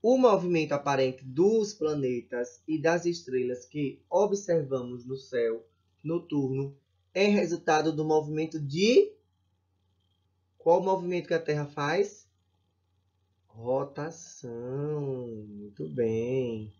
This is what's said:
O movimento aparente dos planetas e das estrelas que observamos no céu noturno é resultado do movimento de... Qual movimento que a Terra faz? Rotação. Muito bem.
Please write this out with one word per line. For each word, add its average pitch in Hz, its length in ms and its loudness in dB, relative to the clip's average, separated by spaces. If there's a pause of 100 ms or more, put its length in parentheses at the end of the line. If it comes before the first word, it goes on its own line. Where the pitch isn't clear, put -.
O 247 160 4
movimento 175 540 4
aparente 135 520 0
dos 190 500 2
planetas 127 920 -4
e 156 140 -2
das 170 240 0
estrelas 127 600 -4
que 143 440 -6
observamos 147 960 0
no 131 120 -8
céu 117 500 -2 (360)
noturno 139 720 -2 (380)
é 196 120 4
resultado 160 720 2
do 151 100 -2
movimento 156 540 0
de... 202 540 4 (1400)
Qual 175 240 4
movimento 180 460 -2
que 180 60 0
a 165 80 0
Terra 147 240 -2
faz? 151 600 -4 (1200)
Rotação. 135 1800 -6 (200)
Muito 104 400 -12
bem. 117 920 -2